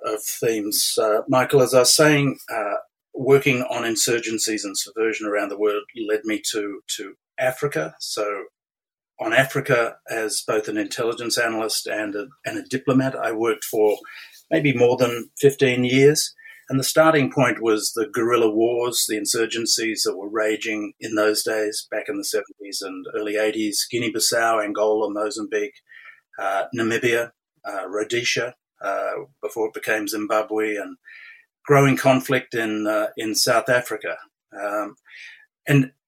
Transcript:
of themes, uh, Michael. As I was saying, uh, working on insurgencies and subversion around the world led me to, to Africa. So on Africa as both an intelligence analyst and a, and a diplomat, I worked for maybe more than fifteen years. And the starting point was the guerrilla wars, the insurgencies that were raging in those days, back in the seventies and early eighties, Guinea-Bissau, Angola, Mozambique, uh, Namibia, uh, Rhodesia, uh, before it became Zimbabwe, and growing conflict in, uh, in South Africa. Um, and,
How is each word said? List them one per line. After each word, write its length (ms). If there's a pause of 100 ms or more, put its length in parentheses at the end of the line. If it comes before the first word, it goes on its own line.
of 180
themes, 800
uh, 240
Michael. 360
As 120
I 60
was 160
saying, 420 (100)
uh, 260 (420)
working 460
on 220
insurgencies 800
and 120
subversion 480
around 240
the 80
world 280 (240)
led 160
me 260
to, 300 (160)
to 180 (240)
Africa. 640
So 460 (720)
on 120
Africa 640 (120)
as 340
both 220
an 100
intelligence 600
analyst 480
and 300
a, 100 (180)
and 140
a 100
diplomat, 460
I 160
worked 320
for 340 (540)
maybe 240
more 220
than 420
fifteen 460
years. 500 (340)
And 120
the 40
starting 460
point 320
was 320
the 180
guerrilla 380
wars, 580
the 80
insurgencies 880
that 120
were 120
raging 680
in 160
those 300
days, 480
back 160
in 80
the 80
seventies 580
and 320
early 220
eighties, 560
Guinea-Bissau, 680
Angola, 480
Mozambique, 680 (600)
uh, 280 (120)
Namibia, 540 (340)
uh, 220
Rhodesia, 720 (260)
uh, 300 (280)
before 280
it 60
became 340
Zimbabwe, 640
and 220 (720)
growing 300
conflict 580
in, 320
uh, 200 (100)
in 180
South 360
Africa. 480 (360)
Um, 420 (720)
and, 260 (160)